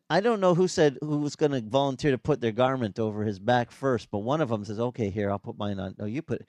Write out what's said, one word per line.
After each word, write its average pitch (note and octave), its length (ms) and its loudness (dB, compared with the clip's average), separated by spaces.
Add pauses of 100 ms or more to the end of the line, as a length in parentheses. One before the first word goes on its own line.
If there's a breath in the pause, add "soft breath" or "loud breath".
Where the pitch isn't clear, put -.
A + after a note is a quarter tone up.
(100)
I D#3+ 100 4
don't A3 200 2
know F#3 140 6
who F3+ 120 4
said, D3+ 360 4
who D3+ 160 -2
was D3 180 -4
gonna C#3+ 240 2
volunteer C3+ 500 0
to B2+ 80 2
put C#3+ 220 -2
their A#2 100 0
garment B2+ 480 0
over G#2+ 260 -2
his G#2 140 -2
back A#2+ 320 2
first, C3 400 -2
but G#2 100 -2
one B2+ 200 0
of C#3+ 80 0
them G#2+ 160 -2
says, G#2+ 160 -6
"Okay, A#2+ 280 -2
here, G2 220 -2
I'll G2+ 80 -2
put - 180 -12
mine G#2 220 -6
on." F#2+ 200 -8
"No, G#2+ 60 -8
you A2 160 -6
put - 200 -6
it. - 80 -20